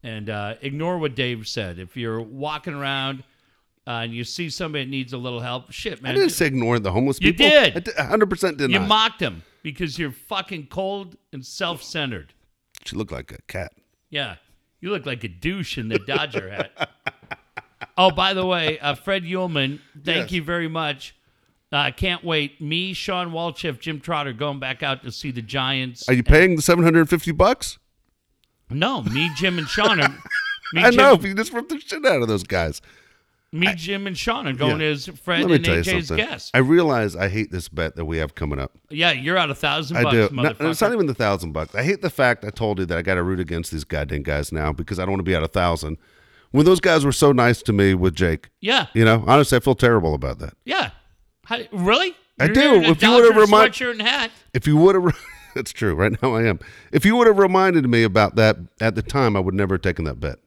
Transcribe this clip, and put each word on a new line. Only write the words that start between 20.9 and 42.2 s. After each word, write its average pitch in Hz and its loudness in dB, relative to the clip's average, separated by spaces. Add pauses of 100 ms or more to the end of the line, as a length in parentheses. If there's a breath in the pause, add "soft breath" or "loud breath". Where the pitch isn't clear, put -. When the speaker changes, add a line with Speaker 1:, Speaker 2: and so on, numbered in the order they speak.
Speaker 1:
Uh, 143 -2
I 143 0
can't 175 -6
wait. 156 -4
Me, 170 -6
Sean 180 -6
Walchef, 165 -8
Jim 156 -10
Trotter 147 -6
going 139 -6
back 131 -8
out 135 -6
to 123 -14
see - -12
the 123 -8
Giants. 131 -6
Speaker 2:
Are 127 4
you 123 2
paying 165 6
the 151 -2
seven 175 4
hundred 165 6
fifty 170 0
bucks? 185 0 (920)
Speaker 1:
No, 185 -2
me, 151 -2
Jim, 180 0
and 156 -6
Sean 208 0
are, 143 4
Speaker 2:
<laughs> - -8
Speaker 1:
me, 165 0
Speaker 2:
I 240 8
Speaker 1:
Jim, 240 4
Speaker 2:
know, 269 8
if 180 4
you 196 -6
just 220 -4
ripped 233 -8
the 294 -6
shit 170 -12
out 135 2
of 113 -2
those 101 0
guys. 85 -4 (720 soft breath)
Speaker 1:
me, 165 -2
Speaker 2:
I, 190 -2
Speaker 1:
Jim, 196 -8
and 185 -8
Sean 233 -6
are 139 -4
going 127 -2
Speaker 2:
yeah. 156 -2
Speaker 1:
as 143 -6
Fred 175 -6
Speaker 2:
Let - 0
me 175 4
Speaker 1:
and 156 2
Speaker 2:
tell 170 0
you - 0
Speaker 1:
A 85 -2
J's 180 -4
Speaker 2:
something. - -2
Speaker 1:
guests. - -12
Speaker 2:
I 123 4
realize 131 2
I 98 -2
hate 104 -4
this 90 -8
bet 80 -6
that 82 -6
we 80 -4
have 76 -6
coming 73 -6
up. 67 -10 (160)
Speaker 1:
Yeah, 160 -2
you're 139 -4
out 165 -2
a 139 -6
thousand 151 -6
Speaker 2:
I 120 2
Speaker 1:
bucks, 120 0
Speaker 2:
do. 110 4
No, 127 -4
it's 139 -2
not 165 0
Speaker 1:
motherfucker. - -2
Speaker 2:
even 202 0
the 135 -4
thousand 98 -2
bucks. 78 -8
I 107 -4
hate 190 -2
the 175 -2
fact 123 0